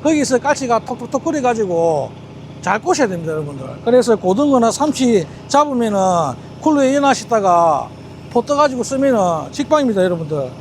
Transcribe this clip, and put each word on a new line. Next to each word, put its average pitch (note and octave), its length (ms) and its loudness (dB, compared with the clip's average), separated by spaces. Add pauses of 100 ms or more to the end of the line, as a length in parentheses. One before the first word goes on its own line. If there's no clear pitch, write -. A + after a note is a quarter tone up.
거기서 C#4+ 360 2
깔치가 B3 400 0
톡톡톡 A#3+ 440 -6
거려가지고 F#3 840 0 (520)
잘 G3+ 200 -2
꼬셔야 D4+ 260 0
됩니다, E3 260 -6
여러분들. C#3+ 320 -8 (180)
그래서 A#3 320 4
고등어나 A3+ 560 2
삼치 A#3+ 560 2 (200)
잡으면은 B3 520 2 (640)
쿨로 C#4+ 240 4
예연하시다가 G3+ 1040 2 (420)
포 A#3+ 100 2
떠가지고 C#4+ 420 0
쓰면은 G#3+ 680 0
직방입니다, C4 520 0
여러분들. D#3 460 -2 (120)